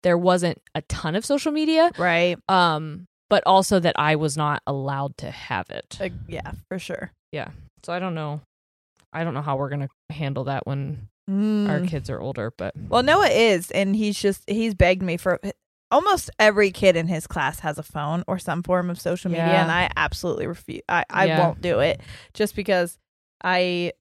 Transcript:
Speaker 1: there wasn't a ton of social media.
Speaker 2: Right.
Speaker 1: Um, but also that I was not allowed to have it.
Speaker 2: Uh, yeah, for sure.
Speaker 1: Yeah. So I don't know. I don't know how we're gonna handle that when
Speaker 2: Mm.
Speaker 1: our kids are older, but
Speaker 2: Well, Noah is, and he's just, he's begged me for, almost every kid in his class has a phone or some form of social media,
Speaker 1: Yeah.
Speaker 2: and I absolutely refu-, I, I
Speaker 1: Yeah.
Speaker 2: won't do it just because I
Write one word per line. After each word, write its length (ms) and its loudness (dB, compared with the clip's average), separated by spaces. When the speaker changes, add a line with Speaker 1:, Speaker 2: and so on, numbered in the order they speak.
Speaker 1:
there 140 4
wasn't 420 2
a 100 -6
ton 320 -6
of 100 -2
social 260 0
media. 460 4
Speaker 2:
Right. 400 2
Speaker 1:
Um, 580 2
but 160 4
also 360 6
that 180 2
I 160 4
was 220 -2
not 280 0
allowed 520 -4
to 140 -10
have 380 -6
it. 300 -12
Speaker 2:
Uh, 100 -4
yeah, 240 -10
for 100 -6
sure. 320 -10
Speaker 1:
Yeah. 160 -8
So 80 -8
I 80 -4
don't 160 -4
know. 240 -6
I 140 -6
don't 80 -4
know 80 -4
how 160 -2
we're 120 -4
gonna 200 -4
handle 360 -4
that 200 -4
when 440 -6
Speaker 2:
Mm. 380 2
Speaker 1:
our 180 0
kids 240 -4
are 120 -6
older, 360 -6
but 160 -6
Speaker 2:
Well, 160 2
Noah 240 4
is, 440 4
and 260 0
he's 200 0
just, 320 -2
he's 240 0
begged 300 4
me 140 -2
for, 240 -2
almost 380 4
every 320 6
kid 240 4
in 120 0
his 200 -4
class 320 -4
has 180 -6
a 60 -10
phone 440 -6
or 120 -4
some 240 -4
form 260 0
of 120 -6
social 280 -4
media, 160 0
Speaker 1:
Yeah. 180 4
Speaker 2:
and 80 0
I 260 2
absolutely 500 -2
refu-, 400 -10
I, 220 2
I 160 2
Speaker 1:
Yeah. 140 2
Speaker 2:
won't 220 0
do 180 0
it 200 0
just 220 -2
because 420 -2
I 580 0